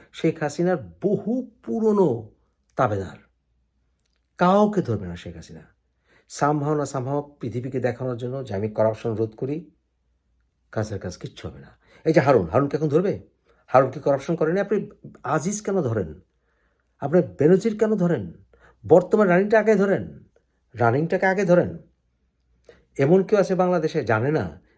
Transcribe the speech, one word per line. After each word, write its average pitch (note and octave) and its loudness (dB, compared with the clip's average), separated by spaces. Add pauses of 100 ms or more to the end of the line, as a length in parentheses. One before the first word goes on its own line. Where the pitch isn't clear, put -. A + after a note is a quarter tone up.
(140)
শেখ - -4
হাসিনার F3 -2 (260)
বহু G#3 -4 (120)
পুরনো G3+ 0 (440)
তাবেদার। G#2 -2 (1200)
কাউকে G3 2
ধরবে G#2 -4
না E2+ -10
শেখ F2 -14
হাসিনা। E2 -20 (760)
Somehow D3 0
না D3 -2
somehow C#3 -6
পৃথিবীকে B2 -8
দেখানোর B2 -4
জন্য B2+ -8
যে G2+ -8
আমি G#2+ -4
করাপশন A2 -4
রোধ A2+ -4
করি, - -10 (1000)
কাজের G#2 -6
কাজ - -10
কিচ্ছু - -14
হবে C#2 -14
না। - -20 (280)
এই D#3+ 2
যে D#3+ 6
হারুন, B2 4
হারুনকে C#3 0
এখন D#3 -2
ধরবে? E3 0 (480)
হারুন C3 4
কি D3+ -12
করাপশন C#3 -2
করেনি? D#3+ 0
আপনি G3+ -4 (340)
আজিজ D#3 -4
কেন G3 -2
ধরেন? G#2+ -4 (840)
আপনি D3+ 2
বেনজির F#3 2
কেন A3 2
ধরেন? D#3 -2 (540)
বর্তমান F3+ 6
রানিংটা G#3 4
আগে G#3+ 4
ধরেন, D#3 -2 (500)
রানিংটাকে C#3+ 0
আগে F#3+ 0
ধরেন। E3 2 (1200)
এমন E3+ 4
কেউ G3+ 2
আছে F#3 2
বাংলাদেশে E3 0
জানে A2+ 0
না G2+ -4 (160)